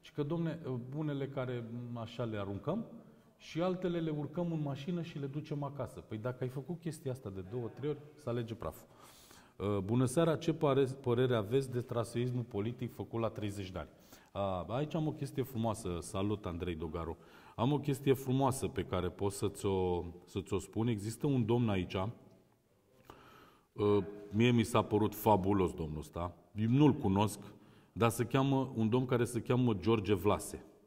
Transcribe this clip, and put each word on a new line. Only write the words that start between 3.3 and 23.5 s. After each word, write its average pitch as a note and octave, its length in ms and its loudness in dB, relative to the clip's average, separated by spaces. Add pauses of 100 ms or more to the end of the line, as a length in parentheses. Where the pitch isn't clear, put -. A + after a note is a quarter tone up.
și - 240 -6
altele F3+ 380 0
le D#3+ 100 -2
urcăm D3+ 420 -4
în D#3 100 -2
mașină E3 400 -4
și D#3 180 -8
le C#3 60 -4
ducem C#3+ 380 -6
acasă." C3+ 360 -8
Păi - 180 -8
dacă B2+ 260 -4
ai B2 60 -2
făcut C#3 300 -8
chestia C#3+ 320 -6
asta A#2+ 180 -6
de F#2+ 220 -8
două, A#2+ 160 -4
trei B2+ 220 -6
ori, D3 100 -4 (160)
să - 140 -6
alege A#2 260 -2
praful. - 320 -8 (680)
Uh, G2+ 220 2
bună A2+ 280 2
seara, D#3+ 300 2
ce D#3 180 -2
pare-, C#3 300 4 (180)
părere B2 340 4
aveți A#2 360 2
de A#2+ 100 -2
traseismul A#2+ 600 -2
politic A2+ 500 -4
făcut G#2+ 260 -6
la A2 100 0
treizeci G2 420 -6
de F2+ 80 -6
ani? - 100 -8 (420)
A, F#2+ 380 -2
aici D3 240 -2
am D#3 140 0
o D3 40 0
chestie C3+ 320 -4
frumoasă. G#2+ 560 -2
Salut, G2+ 460 -2
Andrei F2 300 -4
Dogaru. E2 420 -6 (380)
Am B2 160 2
o C#3+ 80 2
chestie C3+ 340 2
frumoasă C3 540 2
pe - 160 -2
care F2+ 260 0
pot G2+ 220 -2
să G2+ 180 -2
ți-o, F#2 540 0 (220)
să G2+ 160 -4
ți-o F#2+ 180 -2
spun. A2 280 -2
Există A2+ 400 -2
un C3 180 4
domn A#2+ 240 4
aici, F#2 240 0
uh, F#2+ 140 0 (2250)